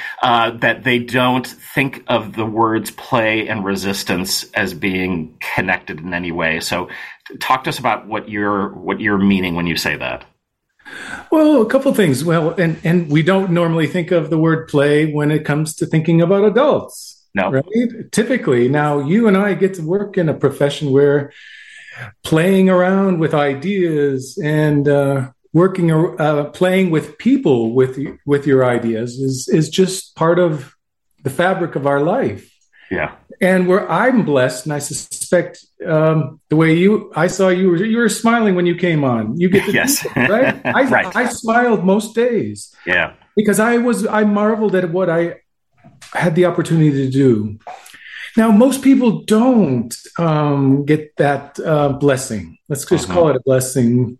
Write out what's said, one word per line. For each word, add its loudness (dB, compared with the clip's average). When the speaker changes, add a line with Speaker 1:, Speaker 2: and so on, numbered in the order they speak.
Speaker 1:
uh, 2
that -2
they 2
don't -2
think -6
of -2
the -4
words -2
play -2
and -6
resistance -4
as -4
being -4
connected -6
in -10
any -8
way. -4
So -6
talk -2
to -8
us -8
about -4
what -8
you're, -2
what -6
you're 0
meaning 2
when -4
you -2
say -4
that. -10
Speaker 2:
Well, 4
a 2
couple 2
things. 2
Well, 0
and, -2
and 0
we 2
don't 2
normally 0
think -4
of 0
the -2
word 0
play 2
when 0
it -2
comes -2
to -4
thinking 2
about 2
adults. 0
Speaker 1:
No. 0
Speaker 2:
Right? -4
Typically. 2
Now, 0
you 2
and 4
I 2
get -2
to -10
work -4
in 2
a 0
profession -2
where 2
playing 4
around 2
with 0
ideas -2
and, 2
uh, 2
working, 2
uh, 0
playing 0
with -2
people 2
with, 0
with 0
your 4
ideas -2
is, -4
is 2
just -2
part 2
of -2
the -6
fabric -2
of -4
our 2
life. -2
Speaker 1:
Yeah. -6
Speaker 2:
And 2
where 0
I'm 2
blessed, 0
and -6
I -4
suspect, -4
um, 0
the 0
way 4
you, 2
I 2
saw 0
you, 2
you 0
were 2
smiling 0
when 0
you 0
came 0
on. -2
You 2
get 2
to -4
Speaker 1:
Yes. 0
Speaker 2:
do -6
that, 2
right? 0
Speaker 1:
<laughs> -
Speaker 2:
I, 0
Speaker 1:
Right. 0
Speaker 2:
I -2
smiled 0
most 0
days. -4
Speaker 1:
Yeah. 0
Speaker 2:
Because 2
I 2
was, -2
I 0
marveled 0
at 0
what -2
I -2
had -2
the 4
opportunity 2
to -2
do. 2
Now, 4
most 4
people 4
don't, 2
um, 2
get -2
that, -2
uh, 0
blessing. -2
Let's -8
just 0
Speaker 1:
Mm-hmm. -8
Speaker 2:
call 4
it 2
a -4
blessing. 0